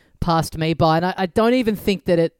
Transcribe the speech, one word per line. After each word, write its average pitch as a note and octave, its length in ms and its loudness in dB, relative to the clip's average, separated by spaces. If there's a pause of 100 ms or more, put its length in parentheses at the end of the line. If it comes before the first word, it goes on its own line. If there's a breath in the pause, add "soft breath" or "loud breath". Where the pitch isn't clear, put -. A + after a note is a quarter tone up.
(200 soft breath)
passed E3 380 -2
me D#3+ 180 -2
by, D#3+ 220 2
and E3+ 100 0
I, F#3 100 -4
I F#3+ 80 -2
don't A3+ 300 2
even A3+ 200 0
think - 300 -4
that F3 140 2
it, E3 200 -2